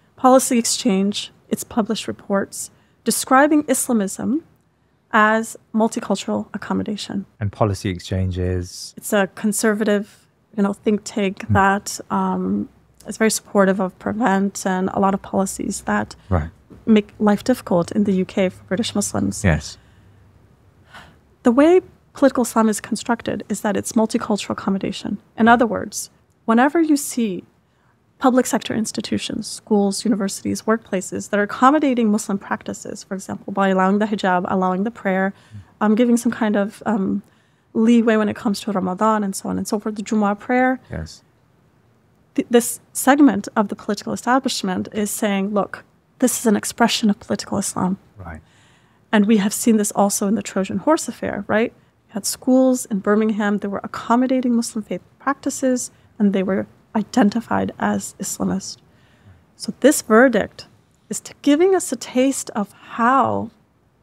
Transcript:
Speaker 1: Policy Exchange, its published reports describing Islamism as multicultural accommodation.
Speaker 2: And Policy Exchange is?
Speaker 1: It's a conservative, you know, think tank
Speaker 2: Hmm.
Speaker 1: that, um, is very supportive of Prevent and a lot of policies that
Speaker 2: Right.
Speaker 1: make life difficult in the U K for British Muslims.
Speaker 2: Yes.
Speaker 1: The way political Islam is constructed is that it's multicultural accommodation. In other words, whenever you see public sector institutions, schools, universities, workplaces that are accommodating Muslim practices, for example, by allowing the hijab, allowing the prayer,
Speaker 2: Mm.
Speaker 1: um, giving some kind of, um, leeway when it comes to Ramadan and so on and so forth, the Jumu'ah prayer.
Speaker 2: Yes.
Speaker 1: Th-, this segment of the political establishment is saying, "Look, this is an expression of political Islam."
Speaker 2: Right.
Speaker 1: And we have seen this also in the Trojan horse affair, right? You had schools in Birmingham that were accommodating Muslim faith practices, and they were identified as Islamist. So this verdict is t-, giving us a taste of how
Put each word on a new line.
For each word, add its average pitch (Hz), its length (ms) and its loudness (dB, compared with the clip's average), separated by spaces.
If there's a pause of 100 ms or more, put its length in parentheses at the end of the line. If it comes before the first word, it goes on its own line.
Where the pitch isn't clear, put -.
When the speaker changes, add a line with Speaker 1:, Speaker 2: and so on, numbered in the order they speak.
(160)
Speaker 1:
Policy 254 440 4
Exchange, 202 720 -2 (180)
its - 140 -4
published - 440 -4
reports - 600 -6 (340)
describing 294 640 4
Islamism 233 760 -2 (680)
as 220 460 2 (160)
multicultural 214 800 -2
accommodation. 196 720 -6 (140)
Speaker 2:
And 101 120 -2
Policy 104 380 0
Exchange 92 480 -4
is? 90 580 -4
Speaker 1:
It's - 160 -10
a 202 240 2
conservative, 208 920 -2 (280)
you 214 80 0
know, 202 100 0
think 208 300 0
tank 196 440 -4
Speaker 2:
Hmm. 208 60 0
Speaker 1:
that, 196 460 2 (120)
um, 190 580 -2 (380)
is 214 100 -12
very 220 140 2
supportive 196 500 2
of 185 160 -4
Prevent 196 680 0
and 185 280 0
a - 60 -4
lot 196 160 2
of 196 80 -4
policies - 580 -4
that 208 340 -4 (140)
Speaker 2:
Right. 85 220 0 (340)
Speaker 1:
make 214 340 4
life 208 240 2
difficult 185 480 0
in 214 120 0
the 202 100 2
U 185 120 0
K 190 240 -2
for - 160 -18
British 190 280 -4
Muslims. 101 500 -4
Speaker 2:
Yes. - 340 0 (1700)
Speaker 1:
The 247 80 4
way 320 300 6 (320)
political 262 300 2
Islam 220 260 2
is 208 100 -2
constructed - 680 -4
is 208 120 -4
that 208 140 -2
it's 196 180 -6
multicultural 220 580 0
accommodation. 196 640 -4 (200)
In 226 100 4
other 233 180 6
words, 202 440 -6 (360)
whenever 254 340 4
you 311 180 4
see 220 460 -4 (760)
public 254 260 4
sector - 300 -4
institutions, - 720 -4
schools, 202 580 0
universities, 202 580 -2
workplaces 202 680 -4
that 202 100 0
are 202 40 2
accommodating 254 680 2
Muslim 208 260 -2
practices, - 680 -10
for - 120 -10
example, - 360 -10
by 196 180 2
allowing 190 280 4
the 208 80 0
hijab, 190 420 0
allowing 185 360 0
the 226 80 -4
prayer, 190 420 -2
Speaker 2:
Mm. - 260 -20 (260)
Speaker 1:
um, 214 100 4
giving 240 220 4
some 233 140 0
kind 214 240 -2
of, 208 300 -4
um, 202 380 -2 (500)
leeway 226 440 4
when 214 120 2
it 214 60 -6
comes 202 260 -4
to 214 100 -6
Ramadan 196 520 0
and 196 120 -4
so - 140 -8
on 185 80 -2
and 185 100 -4
so 214 120 -2
forth, 214 160 -8
the 208 80 -8
Jumu'ah 208 340 0
prayer. 254 420 0 (120)
Speaker 2:
Yes. 80 320 -10 (1120)
Speaker 1:
Th-, - 160 -2
this 233 280 2 (140)
segment 269 600 4
of 208 140 0
the 208 60 -8
political - 380 -6
establishment 214 800 -2
is 208 160 -4
saying, 202 440 -2
"Look, - 300 -4 (360)
this 247 200 0
is - 60 -4
an 214 100 4
expression - 540 0
of 202 100 0
political - 380 -6
Islam." 190 400 -2 (200)
Speaker 2:
Right. 82 240 -14 (720)
Speaker 1:
And 208 140 4
we 220 120 4
have 202 160 2
seen 220 240 2
this 208 140 0
also 202 360 0
in 196 80 2
the 202 80 -4
Trojan 196 360 -4
horse 311 280 0
affair, - 400 -6
right? 220 260 0 (340)
You - 60 -20
had 196 120 -8
schools 262 600 2
in 196 140 -4
Birmingham 208 600 0
that 202 100 -6
were 202 140 -6
accommodating 247 720 0
Muslim 226 280 -4
faith 180 180 -8 (160)
practices, - 720 -4 (280)
and 202 140 4
they 196 100 0
were 196 240 -2 (260)
identified 208 840 0
as 208 400 -4
Islamist. - 580 -6 (800)
So - 240 -10
this 285 220 4
verdict 220 680 2 (420)
is - 120 -10
t-, - 200 -18
giving 320 320 4
us 359 200 0
a - 20 -6
taste 254 540 -2
of - 240 -6 (260)
how 233 500 2 (540)